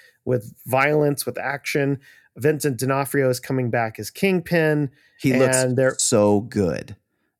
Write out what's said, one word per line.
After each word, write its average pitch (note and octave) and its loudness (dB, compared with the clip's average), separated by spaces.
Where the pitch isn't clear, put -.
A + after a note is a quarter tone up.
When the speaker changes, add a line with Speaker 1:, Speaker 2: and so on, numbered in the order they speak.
Speaker 1:
with B2 -4
violence, C#3+ 2
with A#2 -6
action. C#3 -2
Vincent C#3+ 0
D'Onofrio C3+ 0
is B2 -2
coming B2+ -4
back A2+ -4
as G#2+ -10
Kingpin, E3 0
Speaker 2:
He C3 2
looks C3 4
Speaker 1:
and B2+ 2
they're C3 2
Speaker 2:
so G#2 2
good F#2+ -4